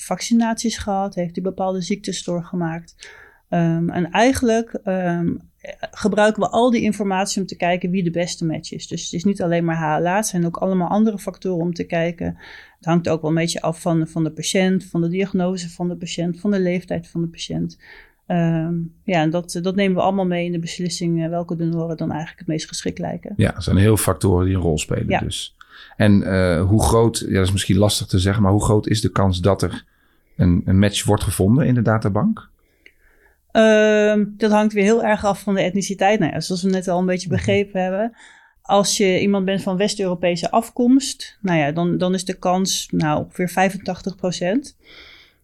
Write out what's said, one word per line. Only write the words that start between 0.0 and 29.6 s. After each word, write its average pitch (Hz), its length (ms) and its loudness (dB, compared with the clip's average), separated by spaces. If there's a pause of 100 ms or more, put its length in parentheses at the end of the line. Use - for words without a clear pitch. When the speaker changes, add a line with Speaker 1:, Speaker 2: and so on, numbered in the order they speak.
Speaker 1:
vaccinaties 226 760 -2
gehad? 196 360 -4
Heeft 175 200 -4
hij 185 100 -6
bepaalde 190 360 -4
ziektes 196 440 -6
doorgemaakt? 170 840 -6 (380)
Ehm, 165 400 0
en 175 220 -2
eigenlijk, 226 720 0
ehm, 175 500 -2 (560)
gebruiken 208 520 2
we 185 60 0
al 240 220 4
die 233 120 2
informatie 202 580 -2
om 185 60 -4
te - 100 -14
kijken 180 340 0
wie 190 120 0
de 170 80 0
beste 170 360 -4
match 160 260 -4
is. - 140 -12
Dus 170 180 -8
het - 80 -10
is 170 120 -6
niet 202 180 0
alleen 170 220 0
maar 165 120 0
H 156 260 0
L 165 40 0
A, 180 100 0
het 214 100 0
zijn 175 200 -2
ook 170 100 -4
allemaal 185 320 0
andere 214 300 2
factoren 180 460 -4
om 175 100 -2
te - 100 -6
kijken. 170 420 -2 (500)
Het - 100 -20
hangt 170 220 2
ook 160 120 0
wel 156 100 -4
een 165 60 0
beetje 165 240 -2
af 160 200 -4
van, 165 260 0
van 165 180 -4
de 156 60 -4
patiënt, 185 540 0
van - 160 -4
de 165 80 0
diagnose 185 600 -2
van 175 180 -6
de 175 80 -6
patiënt, 170 440 -6
van 208 100 -2
de 202 100 0
leeftijd 175 480 -2
van 170 120 -6
de 170 80 -2
patiënt. 165 500 -8 (480)
Ehm, 165 480 0 (300)
ja, 180 180 0
en 160 80 2
dat, 175 320 -4
dat 185 120 -2
nemen 196 220 2
we 175 60 0
allemaal 196 240 0
mee 175 180 -2
in 175 80 -4
de 170 60 -2
beslissing, 170 640 -4
eh, 160 40 -4
welke 170 280 -4
donoren 165 400 -2
dan 165 140 -4
eigenlijk 156 300 -8
het 175 80 -8
meest 160 200 -4
geschikt - 300 -6
lijken. 175 380 -8
Speaker 2:
Ja, - 180 0
er - 80 -10
zijn 90 140 0
heel 98 100 6 (100)
veel - 160 0
factoren 92 340 2
die 95 80 2
een 92 80 0
rol 80 160 2
spelen - 300 -4
Speaker 1:
Ja. 185 100 0
Speaker 2:
dus. - 380 -8 (400)
En, 104 260 4
eh, 90 440 2
hoe 107 160 4
groot, 113 360 4 (100)
ja, - 60 0
dat 95 120 4
is 92 60 0
misschien 95 260 0
lastig 104 280 2
te 101 120 0
zeggen, 98 240 2
maar 95 100 4
hoe 101 120 2
groot 107 220 2
is 104 140 0
de 95 120 0
kans 92 280 2
dat 95 220 2